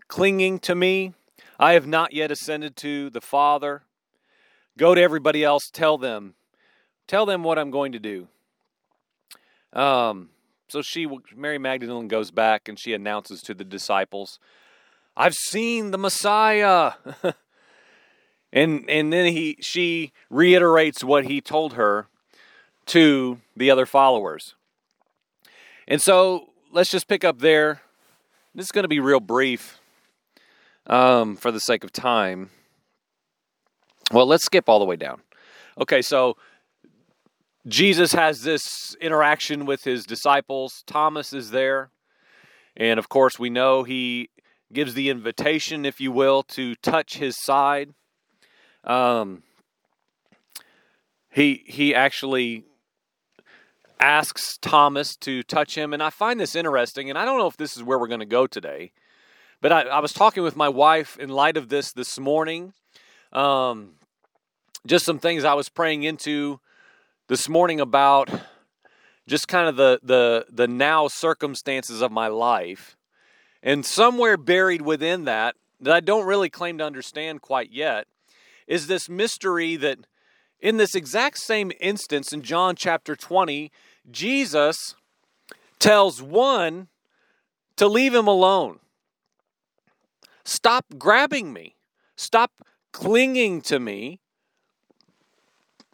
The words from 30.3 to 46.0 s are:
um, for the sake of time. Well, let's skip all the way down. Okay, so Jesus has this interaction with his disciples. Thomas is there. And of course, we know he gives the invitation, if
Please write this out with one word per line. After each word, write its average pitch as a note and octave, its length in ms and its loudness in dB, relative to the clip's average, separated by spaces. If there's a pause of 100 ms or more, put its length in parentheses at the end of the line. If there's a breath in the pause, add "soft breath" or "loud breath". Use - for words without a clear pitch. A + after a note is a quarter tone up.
um, A#2+ 500 4
for B2 140 -6
the A2 80 -4
sake A2+ 260 -2
of F#2+ 80 -18
time. F#2+ 560 -2 (1600)
Well, B2 160 6
let's D3+ 180 4
skip - 260 2
all G#2+ 80 8
the G2+ 80 0
way F2+ 100 -2
down. C#2+ 240 -12 (580 soft breath)
Okay, C#3 220 0
so B2+ 380 0 (1300 soft breath)
Jesus E3 460 2
has D#3 300 2
this - 600 -6
interaction D3+ 640 0
with C#3 180 -4
his B2 220 -6
disciples. C3+ 800 -2
Thomas D3+ 480 -4
is B2 160 -12
there. C3 400 -2 (840 soft breath)
And A2+ 240 0
of G#2 120 -6
course, C3 280 4
we A#2+ 120 -6
know C3 320 2
he B2 480 -8 (420)
gives C3 220 -4
the C#3 160 -2
invitation, D3 720 -4
if C#3 160 -6